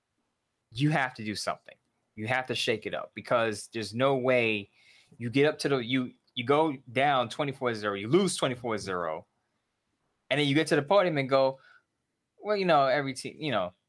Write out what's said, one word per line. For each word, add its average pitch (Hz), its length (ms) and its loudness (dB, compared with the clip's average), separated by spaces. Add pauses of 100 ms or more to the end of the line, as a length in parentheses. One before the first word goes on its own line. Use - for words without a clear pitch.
(720)
you 139 200 0
have 135 240 -2
to 113 100 -14
do 107 80 -6
something. - 420 -8 (400)
You 107 120 -8
have 127 200 -2
to 117 80 -4
shake 110 300 -2
it 90 80 -6
up, - 220 -8
because 113 580 -2
there's 107 220 -8
no 135 200 2
way 120 540 0 (480)
you 117 120 -8
get 139 180 4
up 143 120 0
to 147 100 -4
the, 139 80 2
you, 123 340 -2 (220)
you 123 100 -6
go 143 320 2 (160)
down 131 380 2
twenty-four 135 460 -4
zero, 104 180 -2
you 101 140 -6
lose 180 280 2
twenty-four 120 440 -4
zero, 87 460 -6 (1040)
and 139 100 0
then 147 80 2
you 139 80 0
get 156 120 2
to 170 80 2
the 147 60 4
podium 180 360 2
and 135 120 -2
go, 135 300 2 (800)
"Well, 208 180 2
you 190 80 2
know, 147 200 8
every 135 280 2
team, - 260 -10
you 151 120 -2
know, 92 220 0 (160)